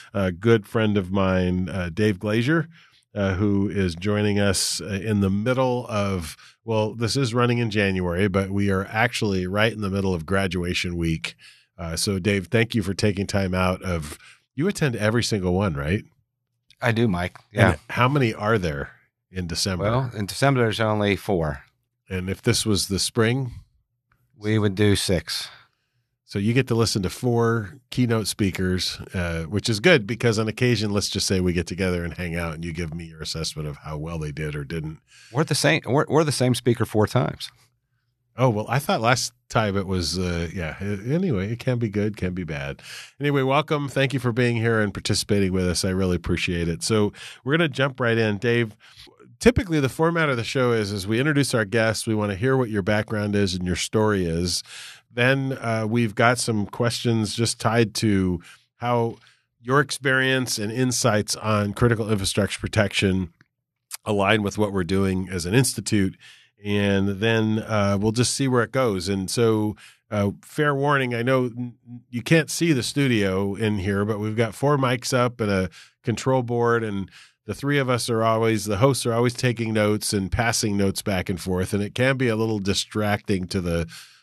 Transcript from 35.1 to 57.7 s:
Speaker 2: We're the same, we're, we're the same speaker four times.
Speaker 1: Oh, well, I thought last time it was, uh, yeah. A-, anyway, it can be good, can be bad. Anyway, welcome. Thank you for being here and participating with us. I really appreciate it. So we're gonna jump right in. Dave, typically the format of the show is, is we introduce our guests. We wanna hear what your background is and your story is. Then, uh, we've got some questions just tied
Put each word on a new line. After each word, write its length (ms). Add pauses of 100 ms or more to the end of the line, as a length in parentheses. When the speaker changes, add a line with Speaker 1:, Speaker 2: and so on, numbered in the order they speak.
Speaker 2:
We're 100
the 120
same, 320
we're, 200
we're 160
the 80
same 220
speaker 320
four 220
times. 420 (880)
Speaker 1:
Oh, 100
well, 220
I 80
thought 240
last 320 (160)
time 260
it 120
was, 320
uh, 340
yeah. 260
A-, 320
anyway, 400
it 60
can 220
be 100
good, 260
can 200
be 80
bad. 400 (360)
Anyway, 220
welcome. 480
Thank 240
you 60
for 120
being 240
here 260
and 120
participating 580
with 160
us. 160
I 60
really 280
appreciate 500
it. 160
So 280 (320)
we're 140
gonna 120
jump 300
right 200
in. 180
Dave, 380 (640)
typically 400
the 100
format 400
of 80
the 60
show 300
is, 180
is 160
we 100
introduce 380
our 100
guests. 400
We 80
wanna 220
hear 200
what 140
your 140
background 520
is 200
and 100
your 100
story 500
is. 360 (500)
Then, 420
uh, 360
we've 240
got 240
some 300
questions 680
just 260
tied 360